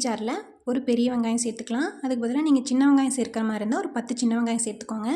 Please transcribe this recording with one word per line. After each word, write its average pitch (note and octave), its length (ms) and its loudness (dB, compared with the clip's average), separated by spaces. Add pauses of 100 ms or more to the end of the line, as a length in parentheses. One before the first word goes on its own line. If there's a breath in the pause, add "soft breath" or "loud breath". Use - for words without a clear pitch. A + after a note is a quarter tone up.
ஜார்ல A3 280 -2 (360)
ஒரு B3+ 180 0
பெரிய A#3+ 260 4
வெங்காயம் A#3 300 0
சேர்த்துக்கலாம். A#3 480 -4 (140)
அதுக்கு B3+ 180 -2
பதிலா B3 240 0
நீங்க C#4 140 6 (100)
சின்ன B3+ 180 4
வெங்காயம் C4+ 280 4
சேர்க்கிற A3+ 320 -2
மாதிரி G#3+ 140 -4
இருந்தா A3+ 200 0
ஒரு G4 140 -4
பத்து A#3+ 240 -4
சின்ன A#3 180 2
வெங்காயம் A#3 260 0
சேர்த்துக்கோங்க. G#3+ 520 -6